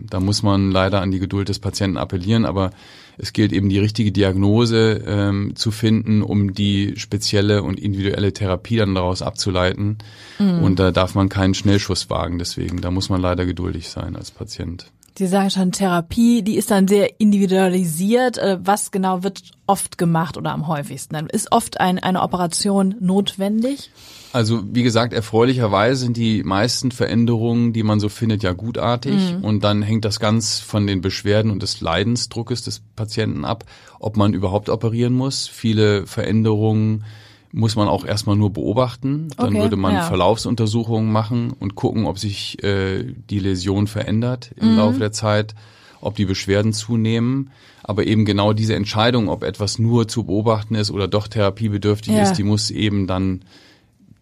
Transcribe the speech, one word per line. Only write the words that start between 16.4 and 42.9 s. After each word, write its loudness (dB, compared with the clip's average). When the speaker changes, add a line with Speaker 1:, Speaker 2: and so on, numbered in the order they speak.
Speaker 2:
die 0
ist -2
dann 4
sehr 2
individualisiert. 2
Äh, 0
was 0
genau 0
wird -6
oft -2
gemacht 0
oder -4
am -4
häufigsten? -6
Dann -6
ist -2
oft 0
ein, 2
eine 2
Operation 0
notwendig? 0
Speaker 1:
Also, 0
wie 2
gesagt, 2
erfreulicherweise 2
sind -2
die 0
meisten 0
Veränderungen, 2
die 0
man 2
so 0
findet, -2
ja 0
gutartig. -2
Speaker 2:
Mhm. -6
Speaker 1:
Und 0
dann 2
hängt 0
das -2
ganz 0
von -2
den -2
Beschwerden 0
und -4
des -8
Leidensdruckes -2
des -10
Patienten -4
ab, -6
ob -6
man 4
überhaupt -2
operieren 0
muss. -2
Viele 2
Veränderungen 0
muss 0
man 2
auch 0
erstmal 0
nur 4
beobachten. -2
Dann 0
Speaker 2:
Okay, 0
Speaker 1:
würde 2
man 2
Speaker 2:
ja. 2
Speaker 1:
Verlaufsuntersuchungen 0
machen -2
und -6
gucken, 0
ob -4
sich, -8
äh, -2